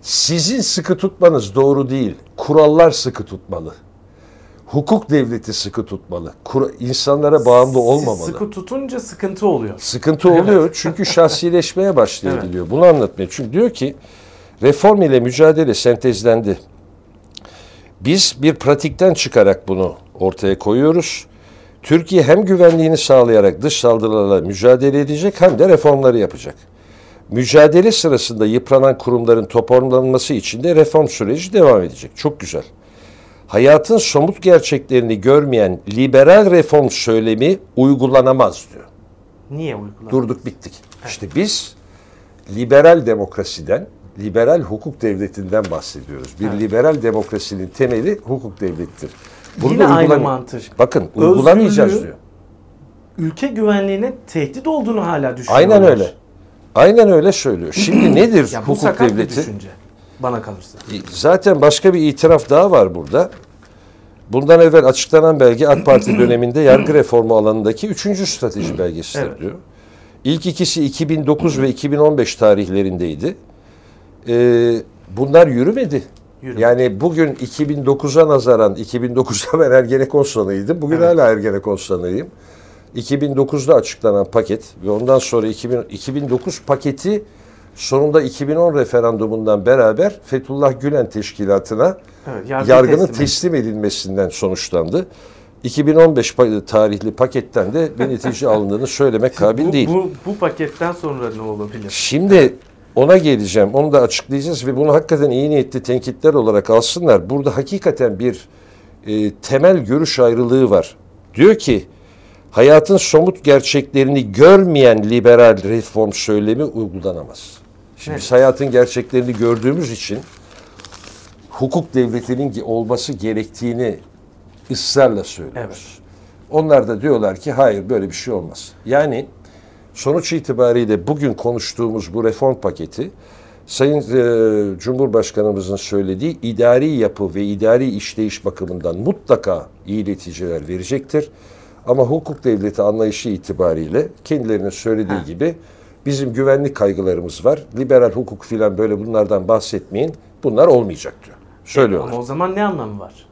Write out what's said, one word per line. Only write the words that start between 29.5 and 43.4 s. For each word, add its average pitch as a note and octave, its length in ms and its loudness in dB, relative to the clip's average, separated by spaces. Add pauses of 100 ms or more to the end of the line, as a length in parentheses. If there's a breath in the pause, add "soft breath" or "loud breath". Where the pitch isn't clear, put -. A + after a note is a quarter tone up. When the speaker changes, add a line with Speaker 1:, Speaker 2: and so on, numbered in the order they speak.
Speaker 1:
için A2+ 300 -6
de E3+ 120 0
reform D#3 320 4
süreci D#3 460 -6
devam C#3 280 6
edecek." C2+ 340 -10
Çok D3+ 240 -6
güzel. E2 240 -10 (840 soft breath)
"Hayatın D3+ 500 4
somut E3 440 0
gerçeklerini C3 800 2
görmeyen B2 580 2 (160)
liberal C#3 560 6
reform D3+ 380 4
söylemi A2+ 680 0 (160)
uygulanamaz." C3 960 2
diyor. - 120 -20 (640)
Speaker 2:
Niye D3 240 -10
uygulanamaz? G#2 360 -14
Speaker 1:
Durduk B2 340 -4
bittik. - 280 -16 (280)
Speaker 2:
Evet. A#2+ 80 -16
Speaker 1:
İşte - 260 -14
biz - 400 -4 (800 soft breath)
liberal C#3+ 500 6
demokrasiden, G2+ 840 -4 (320)